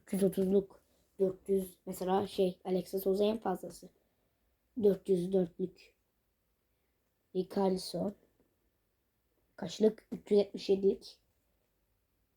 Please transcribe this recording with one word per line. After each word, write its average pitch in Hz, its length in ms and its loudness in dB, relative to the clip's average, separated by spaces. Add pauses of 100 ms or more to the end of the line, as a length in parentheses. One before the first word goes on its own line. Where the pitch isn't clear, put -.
Üç - 60 -12
yüz 202 120 0
otuzluk, 190 560 0 (380)
dört 185 300 -2
yüz 190 280 -2 (100)
mesela 190 400 -2
şey 185 380 0
Alex 185 280 -2
de 196 60 -2
Souza 196 260 0
en 220 140 0
fazlası. 185 500 -8 (960)
Dört 190 260 4
yüz 185 240 2
dörtlük. 185 600 -2 (1400)
Richarlison. 185 800 -2 (1400)
Kaçlık? 214 560 0
Üç - 180 -8
yüz 208 80 6
yetmiş - 300 -2
yedilik. 196 500 0 (1200)